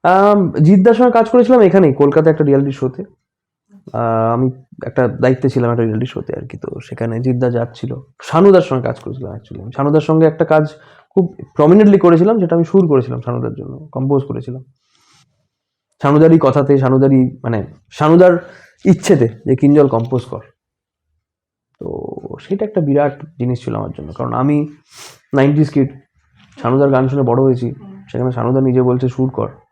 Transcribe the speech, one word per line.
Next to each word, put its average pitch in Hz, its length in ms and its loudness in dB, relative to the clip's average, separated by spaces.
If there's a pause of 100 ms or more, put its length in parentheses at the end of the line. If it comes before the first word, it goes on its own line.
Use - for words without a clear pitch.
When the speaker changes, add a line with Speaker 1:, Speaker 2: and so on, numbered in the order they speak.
Speaker 1:
আম, 196 480 2
জিৎদার 190 420 4
সঙ্গে 240 180 2
কাজ 226 180 2
করেছিলাম 247 320 4
এখানেই, 185 320 4
কলকাতায় 147 380 2
একটা 156 120 -2
রিয়েলিটি 139 280 0
শোতে। 135 320 -8 (920)
আহ, 113 400 -2
আমি 127 180 -2 (340)
একটা 123 220 -2
দায়িত্বে 131 420 0
ছিলাম 120 220 -2
একটা 117 120 -2
রিয়েলিটি 113 220 -4
শোতে - 300 -12
আর - 120 -14
কি, - 100 -18
তো - 220 -14 (100)
সেখানে 117 300 -8
জিৎদা 127 300 -2
যাচ্ছিল। 120 460 -6 (260)
শানুদার 185 400 4
সঙ্গে 127 260 -6
কাজ 120 120 -8
করেছিলাম 123 340 -14
actually। - 300 -18
আমি 113 120 -16
শানুদার 147 260 0
সঙ্গে 160 240 2
একটা 156 200 -2
কাজ 156 220 0 (480)
খুব 180 200 -2 (200)
প্রমিনেন্টলি 196 440 4
করেছিলাম, 175 400 2
যেটা 170 160 -2
আমি 170 100 0
সুর 185 220 0
করেছিলাম 123 340 -2
শানুদার 120 320 -8
জন্য, 135 380 -16
কম্পোজ 135 320 -2
করেছিলাম। 123 400 -12 (1400)
শানুদারই 156 360 4
কথাতে, 139 380 0
শানুদারই, 131 680 0
মানে, 113 200 -4 (280)
শানুদার 175 460 4 (480)
ইচ্ছেতে 170 420 2 (180)
যে 131 100 0
কিঞ্জল 143 320 4
কম্পোজ 120 380 -4
কর। - 140 -14 (1400)
তো - 280 -12 (340)
সেটা 196 240 -6
একটা 208 160 -4
বিরাট 143 440 -2 (140)
জিনিস 123 240 -6
ছিল 113 120 -8
আমার 104 220 -8
জন্য, - 160 -16
কারণ 123 200 -8
আমি 147 340 -2 (680)
নাইনটিজ 143 340 2
কিড, 139 200 -2 (720)
শানুদার 135 280 0
গান 131 180 0
শুনে 139 140 -4
বড় 123 220 0
হয়েছি। 123 280 -2
Speaker 2:
হুম। - 300 -20 (100)
Speaker 1:
সেখানে 127 200 -4
শানুদা 123 300 -2
নিজে 127 200 0
বলছে 127 260 -2
সুর 131 220 -4
কর 107 180 -6 (240)